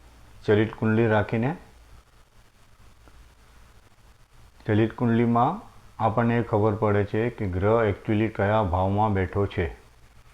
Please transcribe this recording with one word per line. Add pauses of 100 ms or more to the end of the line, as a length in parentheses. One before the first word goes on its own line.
(460)
ચલિત
કુંડલી
રાખીને. (3000)
ચલિત
કુંડલીમાં (520)
આપણને
એ
ખબર
પડે
છે
કે
ગ્રહ
actually
કયા
ભાવમાં
બેઠો
છે (680)